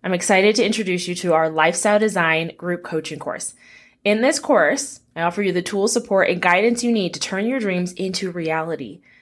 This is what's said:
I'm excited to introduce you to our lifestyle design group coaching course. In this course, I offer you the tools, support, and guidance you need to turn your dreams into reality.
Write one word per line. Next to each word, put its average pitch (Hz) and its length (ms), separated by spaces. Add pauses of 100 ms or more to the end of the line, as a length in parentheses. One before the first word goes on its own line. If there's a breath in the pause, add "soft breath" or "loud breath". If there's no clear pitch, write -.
I'm 190 120
excited 190 420
to 220 100
introduce 185 440
you 175 60
to 175 180
our 160 160
lifestyle 165 500
design 165 560
group 175 280
coaching 156 360
course. - 340 (520 loud breath)
In 208 160
this 285 180
course, 214 600 (120)
I 165 100
offer 175 180
you 196 100
the 175 100
tools, 196 300
support, 208 380
and 175 120
guidance 208 440
you 240 80
need 185 200
to - 60
turn 196 280
your 262 120
dreams 180 320
into 190 400
reality. 160 680 (200 soft breath)